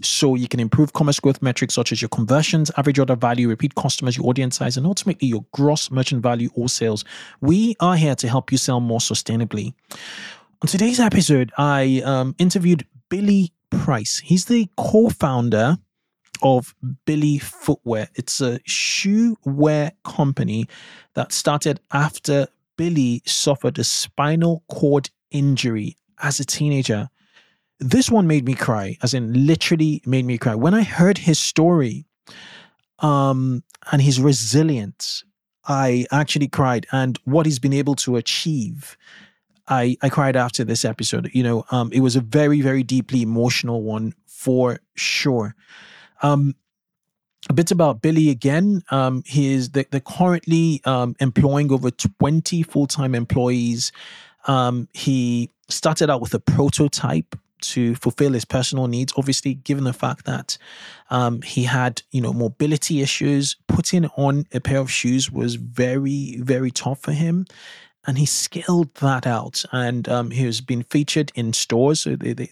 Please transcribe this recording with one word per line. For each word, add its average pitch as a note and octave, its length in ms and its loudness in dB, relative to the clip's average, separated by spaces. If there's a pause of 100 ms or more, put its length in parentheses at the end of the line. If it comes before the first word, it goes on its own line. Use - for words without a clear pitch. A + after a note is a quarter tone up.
so C3+ 340 2
you B2 120 -2
can B2+ 120 -4
improve C#3 340 2
commerce C#3+ 260 2
growth C3+ 220 2
metrics B2+ 320 -2
such - 180 0
as A2+ 100 -4
your A#2 80 -6
conversions, D3 680 2
average C#3 200 2
order C3 180 2
value, A#2+ 340 0
repeat A#2+ 260 -2
customers, B2+ 420 -2
your - 80 -4
audience B2+ 320 0
size, C3 200 -2
and C#3 100 0
ultimately F#3 400 -2
your A2+ 240 -2
gross D3 400 2
merchant B2+ 320 -2
value A#2+ 320 0
or A#2+ 140 -2
sales. A2 340 -2 (380)
We G#3 400 2
are F3 160 4
here D3+ 180 4
to B2 120 -4
help B2+ 260 0
you C3 40 2
sell B2 220 0
more A#2 200 0
sustainably. A2+ 720 -4 (880)
On D#3+ 60 -2
today's A#3+ 340 2
episode, D3+ 560 4
I, C3+ 480 2
um, C3 320 0
interviewed F3 500 2 (220)
Billy G3 420 2 (180)
Price. - 540 -2
He's F3+ 220 2
the A#3 320 0
co-founder C3 1000 2 (640)
of B2+ 320 2 (300)
Billy D3+ 340 0
Footwear. A#2+ 800 -4
It's - 240 -6
a B2 260 -2
shoe A3 800 0
wear D3 480 0 (140)
company A#2+ 640 -2 (460)
that - 180 -4
started D3 480 -2 (100)
after C#3+ 560 0 (300)
Billy C#3+ 480 0
suffered - 520 -2
a A2 60 -2
spinal D#3+ 880 0
cord C#3+ 400 0 (220)
injury C3 640 -2 (240)
as C#3 180 -2
a C3+ 60 -4
teenager. C3 640 -2 (680)
This F3 320 2
one G#3 160 4
made D3 180 2
me C3 100 0
cry, G#2+ 460 -4
as B2 120 0
in B2+ 340 2
literally D#3 580 2
made B2+ 200 0
me B2 120 -2
cry. A2+ 180 0
When D3 180 4
I A3 100 4
heard F3+ 340 4
his D#3+ 220 2
story, D#3 680 2 (920)
um, C3+ 640 0 (280)
and C#3+ 100 4
his C3+ 180 4
resilience, B2+ 1040 0 (420)
I C3 460 0
actually C#3+ 380 0
cried. B2 420 0
And C3 320 0
what D3+ 220 2
he's D3 140 0
been C#3 140 0
able C#3 220 0
to B2 220 -2
achieve, C3 800 -6 (720)
I, B2+ 320 0
I C#3 80 2
cried C3+ 260 2
after B2 300 0
this A2+ 180 -2
episode. A#2 500 -4
You B2+ 100 2
know, A#2 280 0
um, A#2+ 220 -2
it C3 80 2
was B2+ 140 2
a C3 60 2
very, D3 400 2
very C3+ 220 0
deeply B2+ 380 -2
emotional A#2 600 -2
one A2 300 -6 (120)
for B2+ 540 0 (160)
sure. A2+ 600 -2 (640)
Um, C#3+ 340 2 (920)
a C#3+ 40 2
bit E3+ 180 2
about D#3 300 2
Billy D#3+ 280 4
again. E3+ 640 0
Um, C3 340 0
he C3+ 280 0
is, B2+ 160 -2
they, C3+ 220 -2
they're C3+ 100 -2
currently, E3 800 0
um, B2 360 0
employing C#3 520 2
over B2 200 0
twenty D#3+ 720 0
full-time C#3 520 -2
employees. A#2+ 800 -2 (540)
Um, B2 460 0
he A#2+ 560 -2 (200)
started D#3 400 0
out C3 100 2
with A#2 140 -6
a C#3+ 60 -2
prototype - 1000 0 (240)
to A#2+ 340 -2
fulfill C#3 360 0
his A#2 140 -2
personal C3 420 -2
needs. B2 300 -4
Obviously, C3+ 360 -2
given C#3 300 -4
the B2+ 100 0
fact - 320 -6
that, - 320 -8 (520)
um, B2 320 0
he - 220 -4
had, B2 380 -2 (100)
you C3 100 -2
know, A#2 100 -2
mobility D3 720 -2
issues, C#3 560 -2 (100)
putting E3+ 380 0 (100)
on C#3 380 0
a B2 80 -2
pair C3+ 180 0
of C3 100 -4
shoes C3 400 0
was A#2+ 260 -4
very, B2+ 840 -4
very B2+ 320 0
tough - 300 -6
for D3 100 -4
him. E3 340 0 (640)
And C3+ 100 0
he D3 80 4
scaled E3+ 720 0
that C3+ 320 0
out, A2 460 -4
and, B2 340 -2
um, A#2+ 240 -2
he B2+ 140 0
has A#2 160 -4
been B2 220 -4
featured D3 520 -2
in A#2 160 -2
stores. C3 500 2
So C#3 140 -2
they, A#2+ 160 -4
they, A#2+ 200 -8